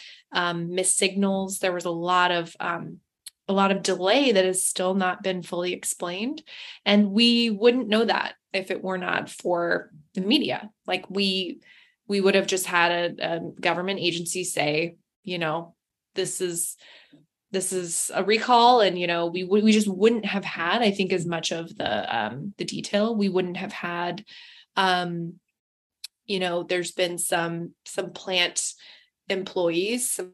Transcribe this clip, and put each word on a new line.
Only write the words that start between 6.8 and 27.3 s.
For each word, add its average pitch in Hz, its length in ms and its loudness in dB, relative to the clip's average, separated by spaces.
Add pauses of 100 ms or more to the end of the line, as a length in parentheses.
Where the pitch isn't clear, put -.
And 208 260 6
we 233 380 6
wouldn't 226 400 2
know 220 160 4
that - 300 0 (180)
if 190 180 -4
it - 120 -6
were 190 140 -4
not 180 320 -2
for 175 640 -2 (220)
the 196 80 -4
media. 208 480 0 (160)
Like, 185 240 -6
we, 190 500 -2 (480)
we 202 140 0
would 190 140 4
have 190 120 2
just 185 180 -2
had 175 260 2 (280)
a, 170 160 -4
a 165 40 -4 (200)
government 180 400 -2
agency 170 440 -4
say, 165 520 -2 (280)
you 180 140 -6
know, 165 380 -6 (400)
"This 185 260 -4
is, 175 340 -6 (760)
this 190 220 -2
is 175 400 -4
a 185 100 0
recall." 233 580 6
And, 185 160 2
you 175 100 -2
know, 170 200 0
we, 180 160 -4
we 208 280 4
just 214 160 4
wouldn't 208 380 2
have 196 200 -4
had, 170 360 -2
I 214 100 4
think, 190 200 0
as 175 140 0
much 170 260 -4
of 170 240 -8
the, - 400 -2
um, 117 420 -4
the 175 80 -6
detail. 214 500 -2
We 202 140 2
wouldn't 180 280 -2
have 190 160 -10
had, 175 500 -6 (520)
um, 175 640 0 (840)
you 196 140 -2
know, 175 240 -2
there's 175 280 -2
been 175 260 -2
some, 170 560 -2 (120)